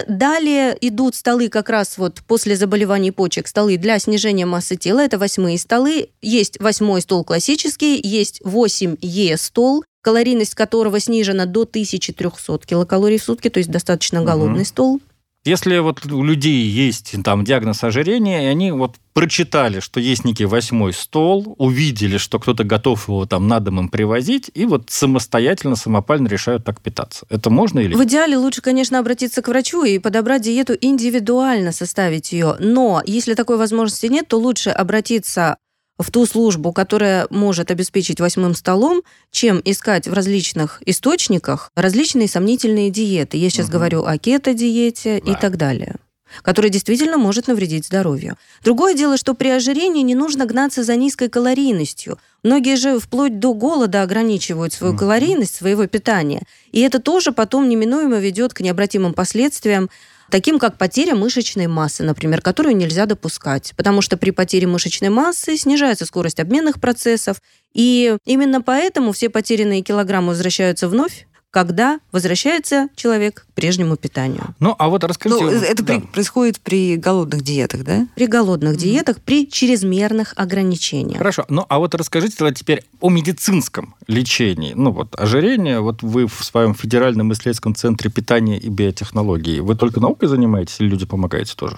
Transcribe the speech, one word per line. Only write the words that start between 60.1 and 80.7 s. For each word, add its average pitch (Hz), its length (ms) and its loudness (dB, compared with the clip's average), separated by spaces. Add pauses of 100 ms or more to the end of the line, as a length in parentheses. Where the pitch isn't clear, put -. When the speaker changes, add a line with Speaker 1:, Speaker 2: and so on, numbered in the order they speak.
Speaker 1:
таким 277 300 2
как 220 180 0
потеря 269 380 0
мышечной 208 520 0
массы, 156 360 -2
например, 156 380 0
которую 254 340 2
нельзя 175 300 0
допускать, 165 720 -6
потому 202 240 2
что 185 160 -2
при 190 140 0
потере 185 360 0
мышечной 175 420 -2
массы 311 480 0
снижается 277 480 0
скорость 170 360 -4
обменных 285 400 0
процессов, 233 560 -2 (360)
и 240 420 2 (100)
именно 262 360 2
поэтому 269 520 0
все 233 160 -2
потерянные 208 540 0
килограммы 196 460 0
возвращаются 180 600 0
вновь, 269 380 -2 (220)
когда 196 500 0 (120)
возвращается 277 840 0
человек 214 540 -2
к - 60 -20
прежнему 170 400 0
питанию. - 640 -6
Speaker 2:
Ну, 202 180 2
а 156 120 2
вот 185 160 0
расскажите, 208 400 0
Speaker 3:
Ну, 156 80 2
Speaker 2:
вот, 233 100 2
Speaker 3:
это 226 180 0
Speaker 2:
да. - 140 0
Speaker 3:
при-, 214 120 -2
происходит 226 520 0
при 185 380 0
голодных 160 440 0
диетах, 131 420 -2
да? 196 220 0 (100)
Speaker 1:
При 240 120 0
голодных 185 460 2
Speaker 3:
Мгм. 147 60 -4
Speaker 1:
диетах, 240 420 0
при 285 280 0
чрезмерных 208 840 0
ограничениях. 185 840 -2